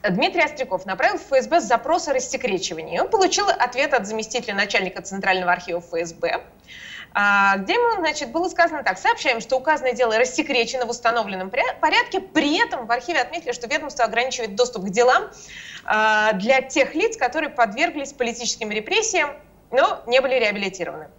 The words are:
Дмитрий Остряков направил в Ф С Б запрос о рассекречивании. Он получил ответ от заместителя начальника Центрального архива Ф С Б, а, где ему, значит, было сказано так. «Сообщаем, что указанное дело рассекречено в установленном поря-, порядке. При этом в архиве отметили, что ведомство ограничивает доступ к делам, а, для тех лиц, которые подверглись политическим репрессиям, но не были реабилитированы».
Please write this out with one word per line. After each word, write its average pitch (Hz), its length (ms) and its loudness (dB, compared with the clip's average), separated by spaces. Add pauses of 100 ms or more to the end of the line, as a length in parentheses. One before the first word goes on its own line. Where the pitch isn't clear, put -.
Дмитрий 311 340 2
Остряков 185 440 -4
направил 220 320 0
в - 140 -6
Ф 262 100 4
С - 60 -6
Б 339 120 4
запрос 294 460 0
о 294 60 -2
рассекречивании. 180 840 -4
Он 370 100 0
получил 392 400 2
ответ 277 460 0
от 214 120 0
заместителя 220 480 -4
начальника 196 480 -2
Центрального 190 500 0
архива 175 260 -2
Ф 175 160 -12
С 165 180 -4
Б, 165 280 -2 (720)
а, 202 440 4
где 196 160 -2
ему, 466 260 2
значит, 302 300 -2
было 339 180 0
сказано 330 340 2
так. 190 160 -2
«Сообщаем, 311 420 0
что - 160 -2
указанное 254 380 0
дело 220 240 2
рассекречено 254 680 0
в 226 40 -8
установленном 208 600 -2
поря-, 330 300 0
порядке. 381 400 2
При 311 400 0
этом 359 260 -2
в 226 60 0
архиве 262 280 0
отметили, 254 320 -4
что 240 160 -8
ведомство 277 360 -2
ограничивает 226 500 -2
доступ 226 300 0
к 196 60 -4
делам, 247 340 6 (600)
а, 214 500 4
для 233 260 2
тех 269 340 0
лиц, 427 220 0
которые 277 340 -2
подверглись 269 640 0
политическим 233 580 -4
репрессиям, 311 600 -2 (420)
но 330 340 2
не 247 140 4
были 254 140 0
реабилитированы». 190 760 -4 (100)